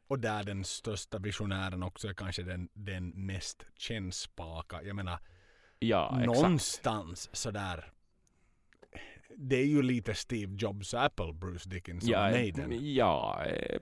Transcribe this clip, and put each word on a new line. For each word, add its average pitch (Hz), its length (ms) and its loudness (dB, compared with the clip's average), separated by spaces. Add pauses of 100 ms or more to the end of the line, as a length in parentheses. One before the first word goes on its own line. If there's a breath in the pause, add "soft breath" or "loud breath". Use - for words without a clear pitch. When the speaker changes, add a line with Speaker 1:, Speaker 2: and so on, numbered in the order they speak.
Speaker 1:
Och 135 120 0
där 107 260 -2
den 98 200 -4
största - 540 -6
visionären 95 640 -2
också 90 260 -6
är 98 60 -6
kanske 92 280 -4
den, 90 300 -6
den 95 360 -6
mest 95 580 -8 (100)
kännspaka. 87 1040 -8
Jag 98 140 -8
menar, 92 220 -4 (600 soft breath)
Speaker 2:
Ja, 98 300 4
exakt. 123 180 2
Speaker 1:
någonstans 117 1080 2
sådär. 98 540 -4 (1500 loud breath)
Det 131 200 2
är 131 100 6
ju 147 160 6
lite 120 320 2
Steve 98 440 -4
Jobs 101 360 -2
och 120 100 4
Apple, 90 280 0
Bruce 87 360 -8
Dickinson 92 420 -2
Speaker 2:
Ja, 101 160 6
Speaker 1:
och 98 60 6
Maiden. 120 640 0
Speaker 2:
ja, 76 500 4
eh, - 380 -2